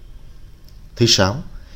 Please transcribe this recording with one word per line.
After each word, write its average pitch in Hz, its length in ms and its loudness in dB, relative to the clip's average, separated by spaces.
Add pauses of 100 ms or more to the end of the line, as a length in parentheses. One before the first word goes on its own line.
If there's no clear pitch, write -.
(960)
Thứ 123 100 6
sáu, 104 380 4 (320)